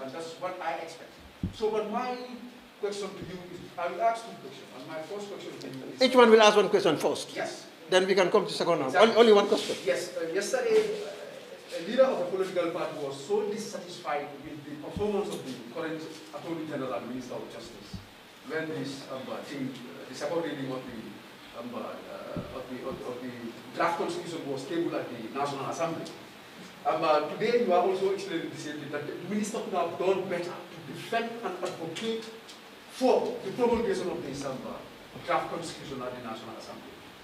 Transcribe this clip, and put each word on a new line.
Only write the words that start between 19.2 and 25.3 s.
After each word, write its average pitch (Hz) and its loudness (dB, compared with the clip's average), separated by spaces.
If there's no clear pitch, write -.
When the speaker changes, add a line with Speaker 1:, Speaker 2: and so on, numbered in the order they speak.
Speaker 1:
uh, - -4
thing, 139 -4
uh, - -12
the 131 -10
second 165 0
reading 135 -4
of 127 -4
the, 117 -10
um, 120 -8
uh, - -8
of 127 -8
the, 127 -8
of, 127 -6
of 123 -6
the 127 -6
draft 165 2
constitution 170 -4
was 135 -4
tabled 165 0
at - -2
the 120 -8